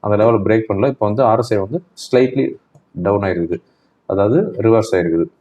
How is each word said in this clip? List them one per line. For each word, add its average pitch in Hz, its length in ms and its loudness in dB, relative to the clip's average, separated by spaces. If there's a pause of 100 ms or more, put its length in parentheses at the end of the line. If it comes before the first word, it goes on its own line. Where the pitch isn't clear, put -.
அந்த 104 140 0
லெவல் 113 240 4
பிரேக் 110 260 0
பண்ணல. 104 220 0
இப்ப 131 180 -4
வந்து 104 160 0
ஆர் 113 160 2
எஸ் 117 140 -2
ஐ 104 60 0
வந்து 101 200 -6 (180)
ஸ்லைட்லி 131 480 0 (520)
டவுன் 101 280 0
ஆயிருக்குது, 87 320 -4 (520)
அதாவது 101 300 2 (200)
ரிவர்ஸ் 110 340 2
ஆயிருக்குது. 85 340 0 (140)